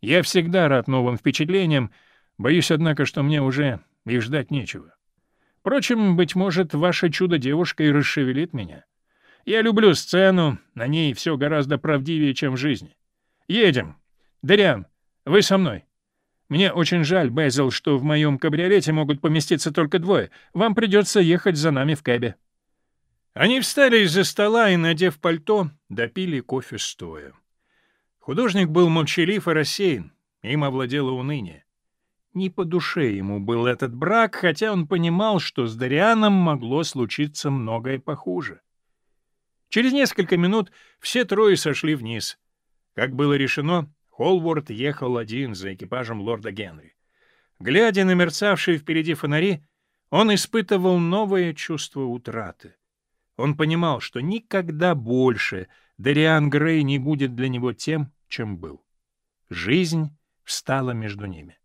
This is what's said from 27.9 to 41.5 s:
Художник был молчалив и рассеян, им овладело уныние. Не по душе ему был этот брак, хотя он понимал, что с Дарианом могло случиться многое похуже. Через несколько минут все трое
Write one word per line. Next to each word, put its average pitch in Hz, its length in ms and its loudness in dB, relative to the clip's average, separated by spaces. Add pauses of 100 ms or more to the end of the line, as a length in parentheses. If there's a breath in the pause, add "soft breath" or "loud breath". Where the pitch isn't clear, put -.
Художник 196 500 0
был 170 220 4
молчалив 165 580 0
и 165 40 2
рассеян, 151 600 -2 (300)
им 143 220 -2
овладело 131 480 -2
уныние. 127 520 -8 (720)
Не 185 160 -4
по 185 140 -4
душе 160 500 0
ему 98 260 -4
был 117 260 -2
этот 123 280 -2
брак, 196 400 0
хотя 190 380 -2
он 175 140 -2
понимал, 180 540 0
что - 260 -4
с 113 80 -6
Дарианом 196 600 2
могло 151 480 0
случиться 147 680 -4
многое 123 480 -4
похуже. 156 600 -8 (1080)
Через 247 240 2
несколько 208 440 0
минут 185 340 0 (300 soft breath)
все - 240 -2
трое 202 320 4